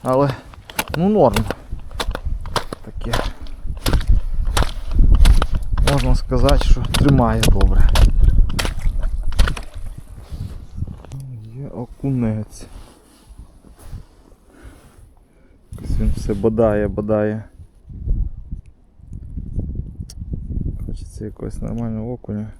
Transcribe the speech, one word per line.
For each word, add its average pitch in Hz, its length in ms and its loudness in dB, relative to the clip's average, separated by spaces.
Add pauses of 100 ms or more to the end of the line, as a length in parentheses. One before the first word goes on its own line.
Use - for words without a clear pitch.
але, 131 260 0 (680)
ну, 180 120 0
норм. 117 360 2 (1400)
Таке. 113 280 -6 (2750)
Можна 127 240 4
сказати, 131 480 2
що - 180 6
тримає 117 600 2
добре. - 480 6 (3750)
Є 139 100 -12
окунець. 117 1000 -6 (3000)
Якось - 280 -4
він 110 180 2
все - 160 -4
бодає, 107 540 0
бодає. 107 560 -4 (3500)
Хочеться - 400 -10
якогось 107 360 -10
нормального 113 520 -6
окуня. 107 340 -10 (120)